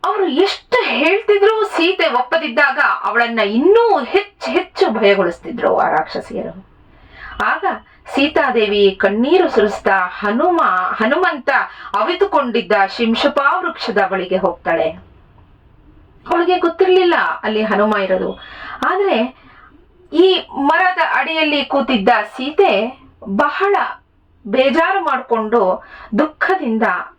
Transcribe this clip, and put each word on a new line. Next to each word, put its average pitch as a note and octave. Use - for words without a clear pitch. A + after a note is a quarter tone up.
ಅವರು G4
ಎಷ್ಟು G4
ಹೇಳ್ತಿದ್ರು G4+
ಸೀತೆ E4+
ಒಪ್ಪದಿದ್ದಾಗ D4
ಅವಳನ್ನ A3+
ಇನ್ನೂ E4
ಹೆಚ್ಚು D4+
ಹೆಚ್ಚು F#4
ಭಯಗೊಳಿಸ್ತಿದ್ರು G3
ಆ D3
ರಾಕ್ಷಸಿಯರು. -
ಆಗ E4+
ಸೀತಾದೇವಿ G#3+
ಕಣ್ಣೀರು B3
ಸುರಿಸ್ತಾ G3+
ಹನುಮ-, G#3
ಹನುಮಂತ D4+
ಅವಿತುಕೊಂಡಿದ್ದ D4
ಶಿಂಶುಪಾ C#4
ವೃಕ್ಷದ D#4+
ಬಳಿಗೆ F#3
ಹೋಗ್ತಾಳೆ. F3
ಅವಳಿಗೆ F4
ಗೊತ್ತಿರ್ಲಿಲ್ಲ F4+
ಅಲ್ಲಿ G#3+
ಹನುಮ G#3
ಇರೋದು. F#3
ಆದ್ರೆ E4+
ಈ F4+
ಮರದ E4+
ಅಡಿಯಲ್ಲಿ D4+
ಕೂತಿದ್ದ B3+
ಸೀತೆ B3+
ಬಹಳ D4
ಬೇಜಾರು C#4+
ಮಾಡ್ಕೊಂಡು A3+
ದುಃಖದಿಂದ D4+